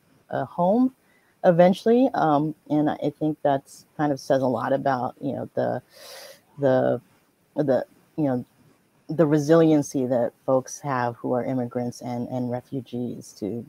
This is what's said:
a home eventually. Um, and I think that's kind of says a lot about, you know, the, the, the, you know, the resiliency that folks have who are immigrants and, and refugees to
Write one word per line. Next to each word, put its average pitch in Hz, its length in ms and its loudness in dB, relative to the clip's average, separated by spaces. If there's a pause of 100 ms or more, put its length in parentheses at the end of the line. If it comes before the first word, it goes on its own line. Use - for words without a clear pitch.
(280)
a 139 160 -4
home 214 500 0 (500)
eventually. 190 680 4
Um, 151 420 0 (140)
and 147 220 2
I - 280 -4
think 156 240 -2
that's - 440 -4 (100)
kind 147 160 -2
of 135 80 -6
says 135 220 0
a 131 40 0
lot 127 280 -2
about, 131 460 -2
you 139 120 -6
know, 120 220 -8
the, 123 280 -4 (760)
the, 131 420 2 (560)
the, 135 300 0 (300)
you 156 80 -2
know, 127 200 -2 (640)
the 156 160 2
resiliency 151 800 4
that 123 280 0 (120)
folks 131 360 0
have 123 360 -4
who 131 160 -6
are 123 100 -2
immigrants 123 600 -6
and, 123 260 -8
and 123 220 -6
refugees 123 880 -10
to 110 300 -8